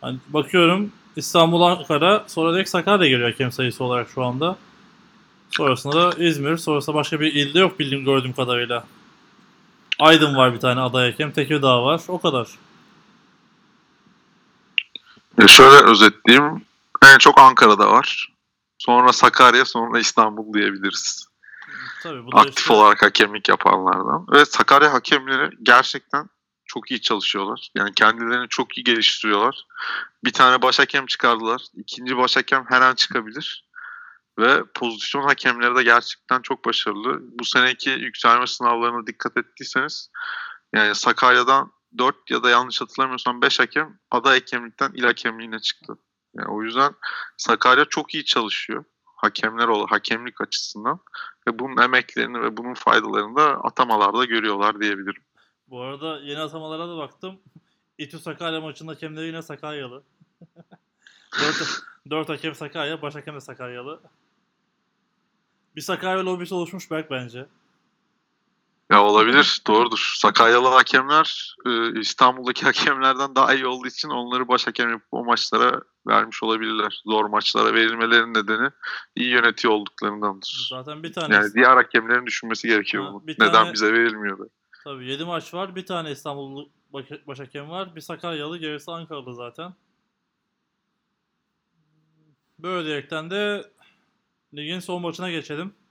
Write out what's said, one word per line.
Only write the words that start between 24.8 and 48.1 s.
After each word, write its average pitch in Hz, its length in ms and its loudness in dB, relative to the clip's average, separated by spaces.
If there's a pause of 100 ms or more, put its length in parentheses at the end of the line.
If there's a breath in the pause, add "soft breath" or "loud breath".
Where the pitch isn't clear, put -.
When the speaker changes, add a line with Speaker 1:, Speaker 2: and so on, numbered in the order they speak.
Speaker 2:
hakemleri 135 580 -2 (120)
gerçekten 131 680 2 (380)
çok - 240 -14
iyi 123 100 -6
çalışıyorlar. 104 720 -4
Yani 101 200 -4
kendilerini 117 540 0
çok - 300 -6
iyi 127 60 -12
geliştiriyorlar. 110 840 -2 (580 loud breath)
Bir 117 80 -2
tane 127 300 4
baş 127 160 0
hakem 135 280 -2
çıkardılar. 120 560 -2 (120)
İkinci 123 420 -10
baş 123 200 0
hakem 131 320 -2
her 127 120 4
an 127 140 4
çıkabilir. 120 720 -6 (760 loud breath)
Ve 127 260 2 (100)
pozisyon 120 480 -8
hakemleri 123 540 -2
de 127 60 2
gerçekten 120 600 0
çok - 220 -8
başarılı. 113 560 -4 (180)
Bu 120 60 -8
seneki 127 460 -2
yükselme 123 560 0
sınavlarına 120 600 -4
dikkat - 300 -8
ettiyseniz, - 760 -8 (640 loud breath)
yani 107 200 2
Sakarya'dan 123 800 2 (260)
dört 127 320 -4
ya 123 120 -4
da 123 80 2
yanlış 120 300 0
hatırlamıyorsam 127 640 -6
beş 131 180 -2
hakem 147 380 -6 (120)
aday 123 280 0
hakemlikten 120 560 -8
il 127 100 -8
hakemliğine 113 560 -6
çıktı. - 360 -10 (380)
Yani - 140 -12
o 104 140 -10
yüzden 123 320 -2 (420 loud breath)
Sakarya 127 480 2
çok - 300 -8